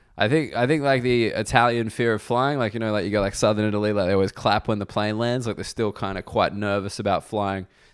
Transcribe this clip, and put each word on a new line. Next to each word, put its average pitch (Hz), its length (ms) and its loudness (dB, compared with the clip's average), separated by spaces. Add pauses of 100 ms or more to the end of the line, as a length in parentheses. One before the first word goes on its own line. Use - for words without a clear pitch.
(180)
I 104 120 2
think, 131 260 0
I 120 120 2
think, 151 140 2
like, 135 220 2
the 123 240 4
Italian 117 600 2
fear 117 240 0
of 104 80 -2
flying, 135 380 0
like, 110 140 0
you 113 60 -6
know, 113 120 -2
like, 107 120 0
you 98 80 -2
go, 104 100 2
like, 98 140 0
southern 107 300 2
Italy, 104 280 0
like, 98 140 2
they 95 60 2
always 95 180 2
clap 107 360 0
when 107 120 -2
the 101 60 -4
plane 107 320 -2
lands. 120 280 -2
Like, 107 120 -4
they're 95 80 -8
still 110 260 -2
kinda 98 320 -6
quite 98 320 0
nervous 101 420 -4
about 98 260 0
flying. 98 440 -4 (260)